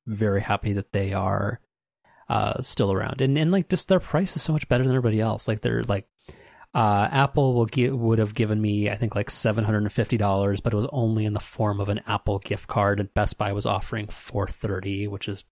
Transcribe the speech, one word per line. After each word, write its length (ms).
very 340
happy 320
that 180
they 220
are, 480
uh, 340
still 300
around. 300
And, 160
and, 120
like, 200
just 180
their 140
price 340
is 60
so 100
much 160
better 160
than 100
everybody 280
else. 260
Like, 140
they're, 220
like, 220
uh, 360
Apple 440
will 140
gi-, 240
would 280
have 160
given 240
me, 300
I 60
think, 200
like, 140
seven 340
hundred 200
and 100
fifty 240
dollars, 420
but 140
it 20
was 160
only 320
in 80
the 80
form 400
of 80
an 180
Apple 340
gift 280
card, 320
and 140
Best 240
Buy 160
was 120
offering 420
four 420
thirty, 580
which 220
is 220